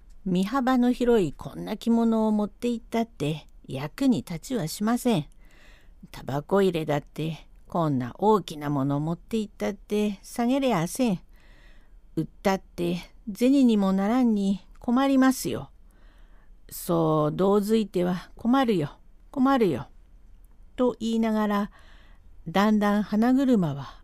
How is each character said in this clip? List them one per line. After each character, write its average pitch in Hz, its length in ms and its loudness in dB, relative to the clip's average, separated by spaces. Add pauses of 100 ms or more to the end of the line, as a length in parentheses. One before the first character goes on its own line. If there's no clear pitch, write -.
(260)
身 185 180 0
幅 254 320 0
の 247 160 4
広 233 340 2
い 135 60 -4
こ - 240 -14
ん 170 80 -10
な 196 140 -8
着 - 100 -8
物 226 400 2
を - 20 2
持 208 140 0
っ 202 60 -4
て - 180 -6
行 233 140 -4
っ - 20 -20
た 233 180 -2
っ 226 40 -6
て 151 420 -6 (180)
役 147 400 -6
に 226 120 2
立 160 200 -8
ち - 180 -8
は 165 120 -4
し - 160 -8
ま 233 140 0
せ 233 200 0
ん。 147 100 -4 (840)
タ - 140 -18
バ 139 180 -6
コ 196 180 2
入 190 120 2
れ 156 120 -4
だ 147 140 -2
っ - 20 -6
て 156 480 -8 (180)
こ - 220 -2
ん 135 100 0
な 123 200 -6
大 208 240 2
き 160 160 -12
な 147 100 -6
も 143 160 -2
の 143 160 -2
持 160 140 -4
っ - 20 -8
て - 220 -8
行 208 100 -6
っ - 80 -20
た 208 140 -4
っ - 20 -4
て 208 500 -4
下 - 220 -6
げ 262 160 0
れ 269 80 0
や 170 180 0
せ 240 240 0
ん。 180 100 -2 (960)
売 156 80 -2
っ - 20 -12 (160)
た 190 140 2
っ - 20 -2
て 175 400 -6 (360)
銭 262 320 4
に 220 120 4
も 190 160 2
な 196 140 0
ら 247 120 2
ん 233 140 2
に 196 320 -2 (120)
困 262 300 0
り 269 80 2
ま 262 160 6
す - 160 -6
よ。 131 220 -8 (1000)
そ 156 640 0
う - 20 -6
ど 190 200 2
う 208 60 4
づ 214 160 0
い 220 100 0
て 180 180 -2
は 180 320 -4
困 262 260 2
る 233 140 2
よ、 147 220 -4 (320)
困 269 260 2
る 220 140 4
よ。」 139 180 -4 (880)
と 254 220 0
言 226 160 -4
い 226 60 0
な 226 120 0
が 214 140 0
ら、 208 240 -2 (800)
だ 196 240 2
ん 214 60 4
だ 208 200 2
ん 208 40 0
花 226 320 2
車 240 400 2
は - 300 -14